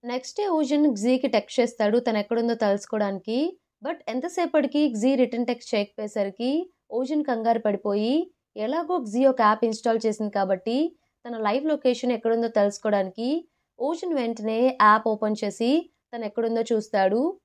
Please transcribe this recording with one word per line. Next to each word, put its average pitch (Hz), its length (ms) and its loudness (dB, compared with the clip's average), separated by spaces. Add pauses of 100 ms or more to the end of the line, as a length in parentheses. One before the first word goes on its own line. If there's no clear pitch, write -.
నెక్స్ట్ 247 320 -8
డే 415 140 -2
ఊజన్ 302 380 2
గ్జీకి 254 400 2
టెక్స్ట్ - 300 0
చేస్తాడు 233 400 2
తను 233 200 0
ఎక్కడుందో 233 380 0
తెలుసుకోవడానికి. 208 800 -2 (440)
But 330 160 -6 (100)
ఎంతసేపటికి 302 800 0
గ్జీ 233 260 2
రిటర్న్ 247 320 0
టెక్స్ట్ 240 240 -6
చేయకపోయేసరికి 208 800 -4 (420)
ఊజన్ 269 320 -2
కంగారు 226 360 0
పడిపోయి, 214 540 0 (420)
ఎలాగో 302 420 -2
గ్జీ 233 280 -2
ఒక 262 160 4
యాప్ 214 220 4
ఇన్‌స్టాల్ 220 360 -2
చేసింది 214 320 -2
కాబట్టి 196 440 -2 (480)
తన 240 140 -10
లైవ్ 220 280 -2
లొకేషన్ 254 480 0
ఎక్కడుందో 226 360 0
తెలుసుకోవడానికి 202 760 0 (500)
ఊజన్ 330 360 -4
వెంటనే 226 440 -2 (200)
యాప్ 214 300 6
ఓపెన్ 214 300 -2
చేసి 220 320 -2 (360)
తను 240 180 -10
ఎక్కడుందో 226 400 -2
చూస్తాడు. 214 560 0 (240)